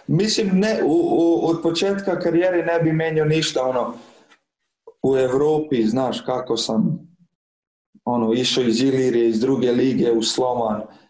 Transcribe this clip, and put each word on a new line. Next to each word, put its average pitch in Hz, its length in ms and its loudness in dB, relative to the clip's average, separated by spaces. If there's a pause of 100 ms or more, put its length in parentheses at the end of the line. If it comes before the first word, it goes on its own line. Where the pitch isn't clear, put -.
Mislim, 208 440 0
ne, 196 320 2
u, 139 100 0
u, 165 520 2
od 165 180 0
početka 196 560 -2
karijere 175 460 0
ne 165 160 0
bi 160 120 2
menjao 156 340 0
ništa, 156 360 0
ono, 127 320 -2 (1080)
u 131 140 2
Evropi, 139 680 0
znaš 117 360 -2
kako 123 360 -4
sam, 110 420 0 (1080)
ono, 117 260 0
išao 127 320 0
iz 117 160 0
Ilirije, 127 480 2
iz 113 120 0
druge 123 320 0
lige 120 400 2
u 113 100 2
Slovan, 117 600 -2 (280)